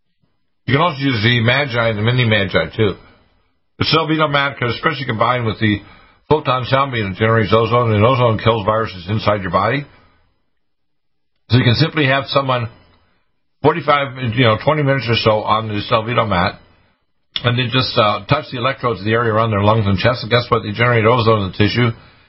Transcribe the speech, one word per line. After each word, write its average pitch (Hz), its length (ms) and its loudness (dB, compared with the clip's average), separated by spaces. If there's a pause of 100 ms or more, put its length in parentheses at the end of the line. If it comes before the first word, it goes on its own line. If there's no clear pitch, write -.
(640)
You 117 80 0
can 143 80 0
also 165 160 -2
use 131 240 -2
the 120 180 2
Magi 120 480 0
and 113 80 -2
the 104 60 -4
Mini 123 240 2
Magi, 98 500 0
too. 104 220 0 (800)
The - 80 -2
Salvito 156 440 0
mat 143 280 -2
can, 120 100 -2
especially 135 380 -4
combined 120 400 -2
with 107 140 -4
the 104 260 0 (420)
photon 131 380 0
sound 135 260 2
beam 110 180 -4
that 92 80 -10
generates 110 360 2
ozone, 113 400 2
and 104 100 4
ozone 120 340 2
kills 113 280 0
viruses 101 420 -2
inside 104 340 0
your 92 80 -6
body. 113 360 -2 (1600)
So 120 80 4
you 123 60 2
can 117 100 2
simply 156 320 0
have 135 200 0
someone 127 440 -2 (920)
forty-five, 143 560 0 (160)
you 127 100 2
know, 110 180 4
twenty 151 200 0
minutes 135 260 0
or 117 60 2
so 107 320 2
on 110 220 0
the 104 180 -4
Salvito 117 400 0
mat, 95 340 -2 (840)
and 120 160 0
then 123 120 -2
just, 127 260 -2
uh, 104 300 0
touch 143 240 -2
the 131 80 -8
electrodes 123 400 -4
in 95 80 -8
the 110 80 0
area 117 180 0
around 113 180 0
their 101 120 0
lungs 107 240 2
and 98 100 2
chest, 117 260 0
and 107 80 -10
guess 120 200 0
what? 117 160 0
They 104 80 -6
generate 117 320 2
ozone 110 400 2
in 90 60 -6
the - 60 -14
tissue. 117 320 2 (380)